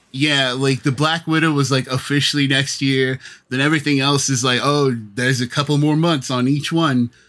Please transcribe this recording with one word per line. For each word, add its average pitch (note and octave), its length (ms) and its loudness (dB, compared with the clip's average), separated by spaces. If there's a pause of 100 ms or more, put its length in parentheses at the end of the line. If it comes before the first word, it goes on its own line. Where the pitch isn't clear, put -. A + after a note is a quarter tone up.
(120)
Yeah, C#3 400 0
like, C3+ 320 0
the C#3 80 0
Black D#3+ 340 -2
Widow D#3+ 240 2
was, C#3 220 0
like, C3 160 0
officially C#3+ 580 0
next C3+ 340 -2
year. C3 380 -2 (320)
Then B2+ 100 -2
everything D3 380 2
else C#3 320 0
is B2+ 140 -2
like, B2 180 2
oh, C#3 320 2 (220)
there's B2 240 0
a B2 80 -4
couple D3 300 0
more D3+ 180 2
months D#3+ 340 0
on B2 160 0
each C#3 240 0
one. C3+ 400 2 (180)